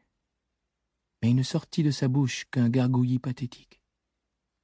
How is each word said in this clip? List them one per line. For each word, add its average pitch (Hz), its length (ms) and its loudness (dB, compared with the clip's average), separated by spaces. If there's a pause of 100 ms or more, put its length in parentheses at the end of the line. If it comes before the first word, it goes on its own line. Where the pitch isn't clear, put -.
(1200)
Mais 117 100 2
il 123 40 4
ne 131 80 2
sortit - 400 -4
de 147 80 4
sa 139 160 -2
bouche 131 460 -2
qu'un 120 160 2
gargouillis 123 500 0
pathétique. - 640 -10 (800)